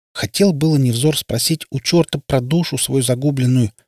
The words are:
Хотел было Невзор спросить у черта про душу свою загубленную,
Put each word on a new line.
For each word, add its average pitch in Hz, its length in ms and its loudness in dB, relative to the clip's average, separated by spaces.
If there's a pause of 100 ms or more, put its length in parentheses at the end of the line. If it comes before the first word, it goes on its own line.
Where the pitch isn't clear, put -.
(140)
Хотел 190 400 0
было 151 220 0
Невзор 131 420 0
спросить - 520 -4
у 135 100 -6
черта 160 400 0
про 131 220 -2
душу 147 360 -2
свою 135 240 -2
загубленную, 127 720 0 (160)